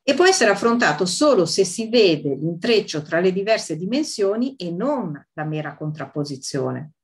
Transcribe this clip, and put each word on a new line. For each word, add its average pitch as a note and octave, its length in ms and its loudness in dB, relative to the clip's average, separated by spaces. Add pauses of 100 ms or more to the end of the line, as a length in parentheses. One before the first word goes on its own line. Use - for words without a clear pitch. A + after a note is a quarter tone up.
E C#4 140 2
può F4 100 4
essere F4+ 240 6
affrontato G3 560 2
solo A3+ 400 4
se F#3+ 180 0
si A3 240 -4
vede E3 480 4
l'intreccio E3+ 680 -2
tra E3 160 -2
le F#3 120 2
diverse G3 460 -2
dimensioni A3+ 800 -2
e F3 160 -8
non G3 640 -4
la D#3 100 -8
mera D3+ 320 -6
contrapposizione. C#3 1160 -6 (100)